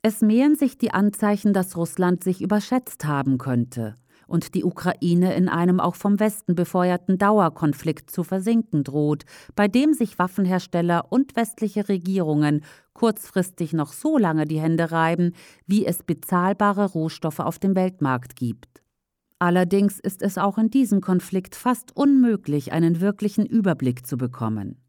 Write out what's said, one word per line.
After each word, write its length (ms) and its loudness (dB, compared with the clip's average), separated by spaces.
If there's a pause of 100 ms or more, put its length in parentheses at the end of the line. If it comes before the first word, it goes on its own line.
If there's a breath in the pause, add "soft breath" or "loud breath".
Es 180 0
mehren 360 4
sich 200 0
die 160 -2
Anzeichen, 600 2
dass 240 0
Russland 480 0
sich 180 -2
überschätzt 600 -2
haben 340 0
könnte 560 -4 (320 soft breath)
und 280 -4
die 100 0
Ukraine 680 0
in 140 2
einem 320 2
auch 140 0
vom 260 0
Westen 340 0
befeuerten 640 0
Dauerkonflikt 960 0
zu 140 -4
versinken 600 0
droht, 400 -2 (320 loud breath)
bei 120 2
dem 260 2
sich 240 -4
Waffenhersteller 920 0
und 240 0
westliche 540 -4
Regierungen 720 0 (320 loud breath)
kurzfristig 800 -4
noch 220 -4
so 240 0
lange 260 2
die 160 -2
Hände 320 0
reiben, 400 0 (340 loud breath)
wie 200 0
es 160 -4
bezahlbare 880 -2
Rohstoffe 480 -6
auf 200 -4
dem 160 0
Weltmarkt 600 -2
gibt. 460 -8 (560)
Allerdings 600 2
ist 220 -8
es 160 -4
auch 220 -2
in 100 2
diesem 320 2
Konflikt 540 -2
fast 420 -4
unmöglich, 760 2
einen 280 2
wirklichen 460 -2
Überblick 600 -2
zu 120 -6
bekommen. 580 -6 (120)